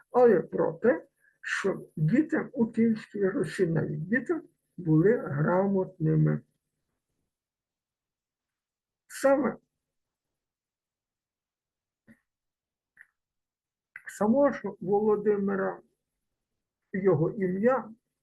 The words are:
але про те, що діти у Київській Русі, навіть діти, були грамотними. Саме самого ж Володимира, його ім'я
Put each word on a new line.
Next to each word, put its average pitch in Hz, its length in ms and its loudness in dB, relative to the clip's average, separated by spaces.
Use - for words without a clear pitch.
але 233 300 6
про 165 320 -2
те, 262 340 0
що - 460 -6
діти 214 560 0
у 226 140 0
Київській 220 600 -2
Русі, 185 380 -2
навіть 156 420 -4
діти, 285 320 -2
були 175 400 4
грамотними. 170 1200 0
Саме 269 480 0
самого 254 440 2
ж - 100 -10
Володимира, 202 1000 0
його 185 380 2
ім'я 202 600 -2